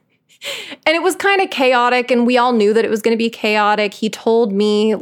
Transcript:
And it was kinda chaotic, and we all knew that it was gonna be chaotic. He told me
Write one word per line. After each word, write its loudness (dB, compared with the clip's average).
And 0
it -2
was 0
kinda 0
chaotic, 0
and 2
we 2
all 2
knew 2
that 2
it -4
was -2
gonna 0
be -2
chaotic. 0
He -4
told 0
me 2